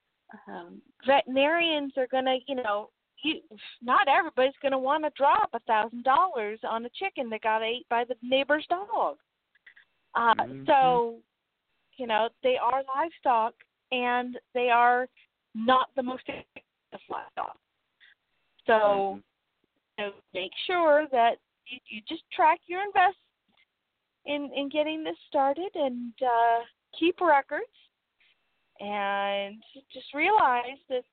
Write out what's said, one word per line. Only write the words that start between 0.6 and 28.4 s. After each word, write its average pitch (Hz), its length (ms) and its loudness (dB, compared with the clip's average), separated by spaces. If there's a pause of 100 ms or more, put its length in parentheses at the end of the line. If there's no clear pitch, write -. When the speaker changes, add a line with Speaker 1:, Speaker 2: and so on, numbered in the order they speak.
Speaker 1:
veterinarians 285 920 2
are 254 100 -2
gonna, 262 300 0 (100)
you 277 80 -6
know, 214 360 -6 (320)
you, - 180 -4 (400)
not 277 260 2
everybody's 277 540 2
gonna 269 180 0
wanna 294 380 0
drop 330 360 2
a 233 80 -6
thousand 226 420 -2
dollars 262 600 2
on 226 220 -4
a 240 60 -12
chicken 311 400 -8
that 214 100 -6
got 220 220 0
ate 233 260 -6
by 240 140 0
the 240 180 -6
neighbor's 269 480 0
dog. 349 480 -2 (1000)
Uh, 233 180 4
Speaker 2:
Mm-hmm. 135 320 -4
Speaker 1:
so, 247 540 4 (800)
you 247 100 -8
know, 220 220 2 (120)
they 254 160 2
are 254 240 0 (140)
livestock, 269 580 0 (380)
and 247 480 -2 (140)
they 247 160 0
are 247 380 4 (460)
not 254 420 2
the 269 60 -2
most 254 260 -8
expensive - 840 -18
livestock. - 480 -10 (1080)
So, 233 80 4
Speaker 2:
Mm-hmm. 202 460 2 (800)
Speaker 1:
you 208 80 -6
know, 202 80 -8 (200)
make - 180 -8 (140)
sure 311 460 2
that 233 260 2 (300)
you, 262 200 -18
you 220 200 -16
just 330 240 -12
track 339 340 2
your 359 160 -6
investment 403 340 2 (1120)
in, 285 300 -6
in 277 140 -6
getting 311 340 -4
this 330 140 -8 (100)
started 285 480 -2
and, 247 380 -6 (100)
uh, 233 400 2 (340)
keep 339 240 0
records. 311 440 2 (1120)